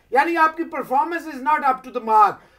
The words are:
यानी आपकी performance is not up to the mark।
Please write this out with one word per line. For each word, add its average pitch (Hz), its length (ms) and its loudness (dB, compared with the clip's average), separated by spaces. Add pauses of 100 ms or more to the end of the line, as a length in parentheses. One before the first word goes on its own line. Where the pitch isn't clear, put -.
(120)
यानी 330 240 2
आपकी 320 280 2
performance 302 600 -2
is 277 160 -12
not 302 180 0
up 269 220 0
to 247 140 -18
the 233 120 -6
mark। 214 240 4 (260)